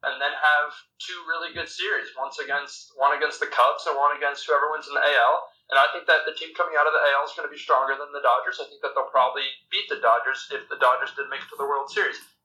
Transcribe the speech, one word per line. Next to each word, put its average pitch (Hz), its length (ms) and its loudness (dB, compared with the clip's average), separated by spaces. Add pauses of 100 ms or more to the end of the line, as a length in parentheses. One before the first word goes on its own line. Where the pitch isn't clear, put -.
and 135 80 -6
then 139 160 -2
have 147 400 2 (240)
two 180 200 -12 (120)
really 165 240 -6
good 165 160 -8
series, - 480 -4
once 135 240 -6
against, 143 560 -8
one 139 160 4
against 151 240 -2
the 147 120 -4
Cubs - 360 4
and 160 80 0
one 143 240 2
against 143 280 -4
whoever 147 280 2
wins 156 160 -8
in 143 80 -2
the 139 80 2
A 147 160 4
L. 131 160 4 (320)
And 135 120 6
I 147 120 6
think 170 160 -10
that 156 200 4
the - 80 -8
team 160 160 -12
coming 165 240 -2
out 147 120 4
of 151 40 -2
the 151 80 4
A 147 100 4 (100)
L - 40 -2
is - 80 -10
gonna 151 160 -8
be 143 120 -14
stronger 135 320 2
than 143 200 -8
the 139 120 -4
Dodgers. 131 320 2
I - 120 -10
think 143 160 -16
that 135 80 -4
they'll 131 160 -2
probably 135 360 2 (240)
beat - 200 -4
the 139 120 -4
Dodgers 127 520 2
if 135 160 -6
the 131 120 -4
Dodgers 131 360 2
did 143 120 -8
make 135 160 -8
it - 80 -20
to 147 40 -20
the 139 80 -4
World 139 240 -2
Series. 190 320 -2 (240)